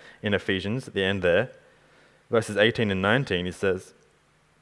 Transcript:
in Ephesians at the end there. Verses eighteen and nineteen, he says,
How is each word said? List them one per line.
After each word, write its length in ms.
in 120
Ephesians 520
at 80
the 80
end 200
there. 280
Verses 260
eighteen 340
and 100
nineteen, 460
he 60
says, 420